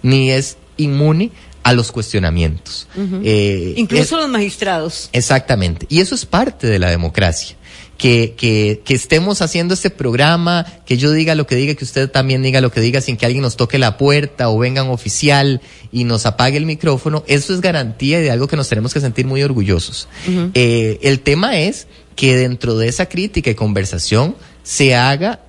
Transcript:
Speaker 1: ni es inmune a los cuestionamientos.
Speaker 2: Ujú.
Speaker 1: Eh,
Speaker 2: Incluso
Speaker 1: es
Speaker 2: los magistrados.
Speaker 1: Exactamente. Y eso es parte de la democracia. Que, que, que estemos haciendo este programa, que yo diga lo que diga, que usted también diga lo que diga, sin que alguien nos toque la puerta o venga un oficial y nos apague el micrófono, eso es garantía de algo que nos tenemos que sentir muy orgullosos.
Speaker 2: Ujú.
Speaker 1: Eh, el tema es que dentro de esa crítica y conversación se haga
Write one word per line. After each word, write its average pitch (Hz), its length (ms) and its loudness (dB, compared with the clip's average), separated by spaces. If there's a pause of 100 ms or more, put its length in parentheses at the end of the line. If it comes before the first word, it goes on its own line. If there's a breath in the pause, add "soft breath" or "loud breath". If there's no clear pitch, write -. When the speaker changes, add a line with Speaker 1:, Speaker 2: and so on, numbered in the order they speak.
Speaker 1:
ni 131 260 4
es 131 260 -2 (200)
inmune 151 560 2 (320 loud breath)
a 123 80 4
los 120 180 2
cuestionamientos. 85 1040 -2
Speaker 2:
Ujú. 190 300 -4
Speaker 1:
Eh, 98 520 0
Speaker 2:
Incluso - 380 0
Speaker 1:
es 320 80 0
Speaker 2:
los 285 80 -2
magistrados. 190 840 -4
Speaker 1:
Exactamente. 120 760 0
Y 156 100 2
eso 190 160 -2
es - 100 -6
parte - 440 -2
de 104 100 2
la 90 120 2
democracia. 85 680 -2 (400 loud breath)
Que, 117 400 2
que, 107 480 0
que 135 100 0
estemos 175 480 0
haciendo 175 320 -2
este 190 160 -2
programa, 165 760 0 (220 loud breath)
que 123 120 0
yo 147 120 2
diga 156 240 2
lo 147 140 0
que 127 80 0
diga, 143 180 0
que - 80 -8
usted 135 260 -2
también 131 360 0
diga 131 160 2
lo 127 100 2
que 117 100 -2
diga, 127 200 2
sin 127 160 -4
que 120 100 -2
alguien 127 160 0
nos 120 140 -2
toque 123 200 0
la 120 220 2
puerta 143 520 2
o 110 80 2
venga 131 260 0
un 131 60 -2
oficial 139 720 0 (300 loud breath)
y 120 140 -2
nos 113 200 0
apague 127 340 0
el 156 60 -2
micrófono, 151 640 -2
eso 143 260 0
es 180 80 0
garantía 147 600 0
de 147 100 0
algo 120 160 0
que - 80 -4
nos 139 140 -2
tenemos 113 260 -2
que 147 60 0
sentir 131 260 -2
muy 135 160 0
orgullosos. 104 640 0 (220 loud breath)
Speaker 2:
Ujú. 180 260 0
Speaker 1:
Eh, 117 480 2
el 139 160 0
tema 180 400 0
es 190 300 -2 (260 loud breath)
que 131 220 2
dentro 120 420 0
de 113 80 0
esa 180 220 -2
crítica 180 420 -4
y 107 60 -2
conversación 107 800 -2 (260 loud breath)
se 131 320 2
haga 143 540 0